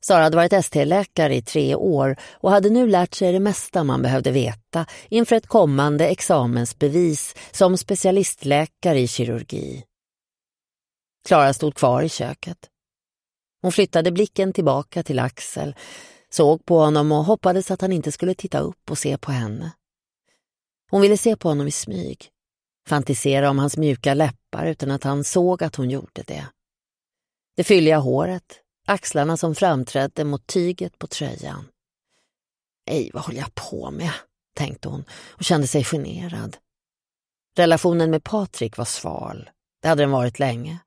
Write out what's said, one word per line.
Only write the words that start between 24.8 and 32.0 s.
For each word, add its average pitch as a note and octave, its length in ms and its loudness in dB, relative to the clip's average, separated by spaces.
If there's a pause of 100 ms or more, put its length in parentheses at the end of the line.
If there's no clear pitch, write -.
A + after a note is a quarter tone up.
att C#3 120 -6
han C#3+ 200 -2
såg F3+ 400 0
att D#3 120 -6
hon B2+ 140 -4
gjorde - 380 -8
det. - 200 -12 (1080)
Det - 80 0
fylliga D#3 340 6
håret, D3+ 640 -2 (280)
axlarna D#3+ 500 -2
som D#3+ 180 -2
framträdde C#3 680 -2
mot D3 240 -6
tyget F3+ 520 -4
på - 80 -10
tröjan. - 600 -10 (1200)